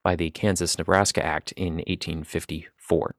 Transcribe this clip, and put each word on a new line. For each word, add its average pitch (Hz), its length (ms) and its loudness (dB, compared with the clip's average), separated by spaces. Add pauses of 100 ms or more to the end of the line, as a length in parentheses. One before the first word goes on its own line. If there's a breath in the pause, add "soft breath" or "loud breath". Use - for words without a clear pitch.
by 92 120 2
the 82 140 -2
Kansas-Nebraska 90 960 2
Act 78 280 -4
in 82 340 -4
eighteen 82 360 -4
fifty-four. - 960 -2